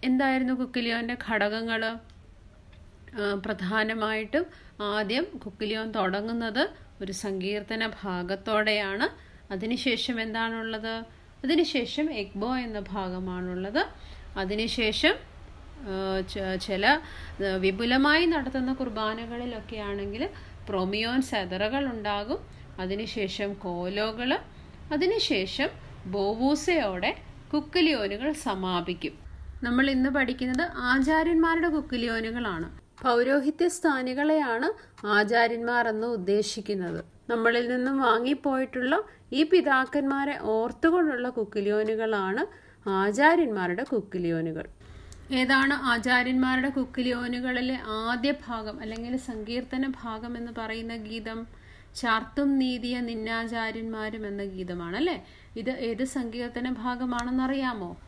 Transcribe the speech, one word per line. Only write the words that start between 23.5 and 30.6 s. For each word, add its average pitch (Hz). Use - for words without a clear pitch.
കോലോകൾ, 208
അതിനുശേഷം 302
ബോവൂസയോടെ 220
കുക്കിലിയോനുകൾ 294
സമാപിക്കും. 185
നമ്മൾ 254
ഇന്ന് 262
പഠിക്കുന്നത് 262